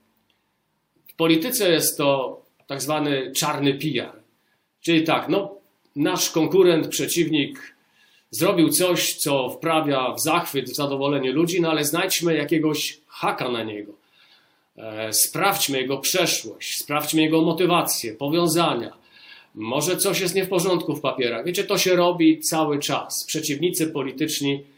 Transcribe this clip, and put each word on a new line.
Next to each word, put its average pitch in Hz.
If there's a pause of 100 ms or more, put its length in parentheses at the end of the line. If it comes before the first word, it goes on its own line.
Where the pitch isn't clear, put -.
(1080)
W -
polityce 165
jest -
to 139 (260)
tak 139
zwany 139
czarny 143
P 151 (140)
R. 98 (680)
Czyli 165
tak, 143
no, 196 (400)
nasz 175
konkurent, 170
przeciwnik - (560)
zrobił 170
coś, 175
co 135
wprawia 143
w -
zachwyt, 156
w -
zadowolenie 139
ludzi, 170
no 160
ale 151
znajdźmy 170
jakiegoś 147 (100)
haka 165
na 117
niego. 104 (840)
E, 110
sprawdźmy 151
jego 135
przeszłość, -
sprawdźmy 147
jego 160
motywację, 165
powiązania. 151 (580)
Może 139
coś 180
jest 180
nie 190
w 185
porządku 170
w 143
papierach. 120
Wiecie, 180
to 196
się 180
robi 170
cały 151
czas. -
Przeciwnicy 160
polityczni 139 (140)